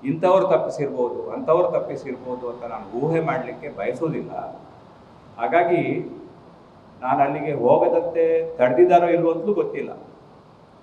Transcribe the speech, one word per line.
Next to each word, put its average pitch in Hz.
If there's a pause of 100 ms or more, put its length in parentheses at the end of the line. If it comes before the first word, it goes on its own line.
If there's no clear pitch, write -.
ಇಂಥವ್ರು 165
ತಪ್ಪಿಸಿರ್ಬೋದು, 127
ಅಂಥವ್ರು 151
ತಪ್ಪಿಸಿರ್ಬೋದು 123
ಅಂತ 120
ನಾನು 113
ಊಹೆ 160
ಮಾಡಲಿಕ್ಕೆ 127
ಬಯಸೋದಿಲ್ಲ. 120 (1080)
ಹಾಗಾಗಿ 165 (920)
ನಾನು 135
ಅಲ್ಲಿಗೆ 147
ಹೋಗದಂತೆ 165
ತಡೆದಿದ್ದಾರೋ 175
ಇಲ್ವೋ 165
ಅಂತಲೂ 202
ಗೊತ್ತಿಲ್ಲ. - (920)